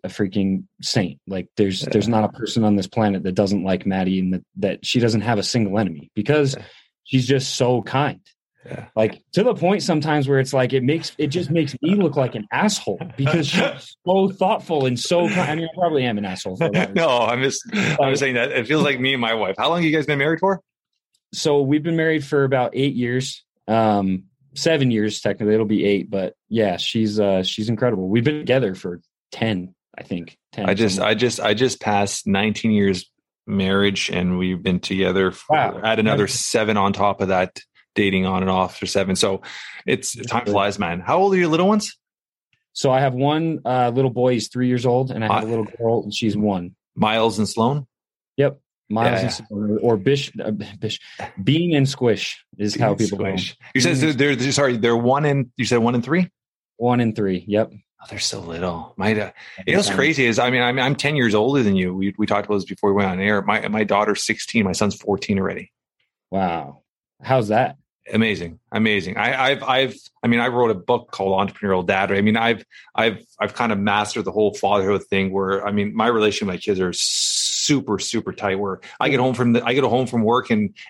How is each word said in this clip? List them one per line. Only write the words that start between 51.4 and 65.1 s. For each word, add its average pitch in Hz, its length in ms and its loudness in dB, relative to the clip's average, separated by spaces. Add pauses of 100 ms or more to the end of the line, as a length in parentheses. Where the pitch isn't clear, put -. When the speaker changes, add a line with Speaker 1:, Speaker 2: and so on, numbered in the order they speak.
Speaker 1:
Bean 160 340 2
and 135 120 4
Squish - 580 -2 (120)
is 104 180 -2
Speaker 2:
Bean 101 80 0
Speaker 1:
how 107 80 4
Speaker 2:
and 98 80 0
Speaker 1:
people 98 180 0
call 101 100 -2
'em. 95 100 -2
Speaker 2:
Squish. - 200 -6 (160)
You 131 80 2
said 143 180 2
Speaker 1:
Bean 156 100 2
and 127 100 -2
Speaker 2:
they're, 143 160 4
they're, 127 160 -2
sorry, 135 260 2
they're 117 200 2
one 131 280 2
and, 139 320 0
you 120 80 -2
said 120 120 2
one 117 180 2
and 117 80 0
three? 175 260 0 (480)
Speaker 1:
One 123 220 2
and 113 160 0
three. 95 320 -2
Yep. 104 260 2
Speaker 2:
Oh, - 360 -20
they're 104 100 -12
so 107 220 -6
little. 85 560 -8
My, 101 160 0
uh, 104 180 -2 (340)
you - 80 0
know 196 60 4
what's 202 80 0
Speaker 1:
Yeah. - 80 -4
Speaker 2:
crazy 139 300 2
is, 113 120 2
I 123 140 2
mean, 127 100 2
I'm, 123 160 0
I'm 135 200 0
ten 147 180 -2
years 117 180 2
older 123 300 2
than 98 140 2
you. 92 180 -2
We, 98 220 -2
we 104 100 0
talked 101 180 0
about 104 100 -2
this 95 100 -2
before 98 280 -2
we 101 40 2
went 98 120 2
on 92 120 -4
air. 104 200 0
My, 104 280 -2
my 107 160 0
daughter's 101 400 0
sixteen. 107 400 -2
My 90 80 -2
son's 101 220 0
fourteen 98 440 -2